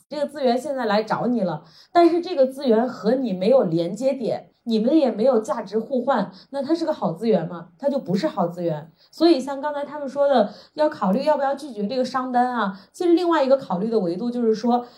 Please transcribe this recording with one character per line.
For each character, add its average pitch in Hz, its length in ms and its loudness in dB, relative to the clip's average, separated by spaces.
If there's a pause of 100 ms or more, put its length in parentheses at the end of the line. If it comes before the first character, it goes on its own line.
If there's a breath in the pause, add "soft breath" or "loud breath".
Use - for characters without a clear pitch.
这 294 100 -8
个 285 80 -2
资 285 160 -8
源 240 140 2
现 277 180 -4
在 254 100 -4
来 208 160 0
找 185 260 -4
你 240 160 0
了， 156 200 -4 (300 loud breath)
但 349 160 8
是 339 100 2
这 349 160 -6
个 269 100 6
资 269 220 -4
源 226 180 4
和 240 300 0
你 254 160 -2
没 185 160 -2
有 254 160 6
连 170 320 -2
接 262 180 0
点， 208 360 -6 (140)
你 226 140 0
们 247 200 2
也 277 120 4
没 208 140 -2
有 254 160 4
价 240 220 -4
值 202 180 -4
互 240 220 -4
换， 240 280 0 (220 loud breath)
那 277 100 -6
它 294 140 0
是 330 100 -4
个 311 60 -2
好 180 220 -4
资 220 160 -4
源 175 180 2
吗？ 170 300 -14
它 - 120 -2
就 277 80 -2
不 180 160 -4
是 208 140 0
好 180 200 -2
资 170 140 -8
源。 160 300 -6 (180 soft breath)
所 330 200 2
以 285 100 4
像 269 220 -8
刚 294 120 -4
才 285 120 -6
他 294 140 -12
们 285 80 -8
说 277 200 0
的， 240 260 4 (200 loud breath)
要 302 160 2
考 208 220 -2
虑 254 120 0
要 294 140 2
不 277 60 -2
要 277 120 0
拒 277 160 -14
绝 202 160 -6
这 254 80 -4
个 254 80 0
商 254 260 -4
单 247 240 2
啊， 202 240 -2 (140)
其 - 140 -6
实 339 80 6
另 339 160 2
外 320 140 4
一 262 40 0
个 269 80 6
考 190 240 -4
虑 220 100 -2
的 226 100 0
维 175 180 -2
度 240 120 -4
就 240 120 -4
是 220 120 2
说， 240 320 0 (120 loud breath)